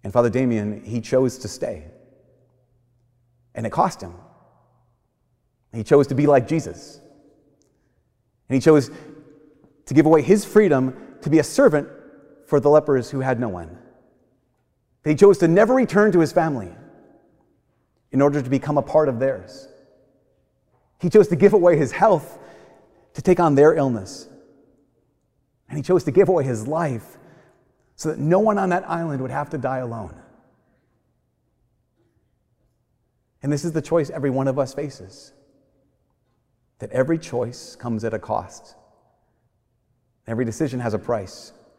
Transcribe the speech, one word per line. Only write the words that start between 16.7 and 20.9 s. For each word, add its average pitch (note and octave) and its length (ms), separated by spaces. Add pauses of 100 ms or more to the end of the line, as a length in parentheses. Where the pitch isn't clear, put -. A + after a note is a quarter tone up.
in C3+ 100
order C#3+ 200
to B2 80
become D3 280
a C#3 40
part D3+ 280
of A#2 100
theirs. B2 480 (1300)